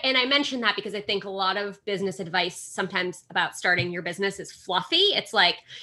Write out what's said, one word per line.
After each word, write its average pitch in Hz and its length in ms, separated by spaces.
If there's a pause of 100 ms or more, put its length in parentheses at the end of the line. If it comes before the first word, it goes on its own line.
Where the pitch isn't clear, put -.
and 262 140
I 247 80
mention 277 360
that 214 160
because 202 180
I 202 60
think 202 240
a 202 40
lot 190 280
of 202 260
business 196 380
advice 180 340
sometimes 185 760
about 175 280
starting 175 340
your 175 100
business 190 380
is - 120
fluffy. 330 640
It's - 200
like, 180 240 (260)